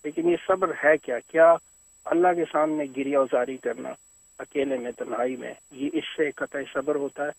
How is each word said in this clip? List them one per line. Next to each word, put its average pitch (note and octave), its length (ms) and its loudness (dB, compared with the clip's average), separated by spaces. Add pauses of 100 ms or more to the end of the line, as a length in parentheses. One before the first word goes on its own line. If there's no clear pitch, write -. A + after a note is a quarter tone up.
लेकिन D#3+ 240 0
ये E3+ 80 2
सब्र F#3 380 0 (100)
है D#3 120 8
क्या? B2 220 -6
क्या E3 320 6 (540)
अल्लाह F3 280 4
के E3+ 120 0
सामने D3+ 420 0
गिरिया C3+ 340 0
उजारी B2+ 360 0
करना B2+ 320 -6 (500)
अकेले C3+ 380 -2
में, A#2+ 160 -6
तन्हाई B2 420 -4
में, A#2+ 200 -12 (180)
ये C#3 220 -6
इससे D3+ 360 -2
कतई C#3 320 -8 (100)
सब्र D3 220 -2
होता C#3+ 300 -6
है? D3 140 -6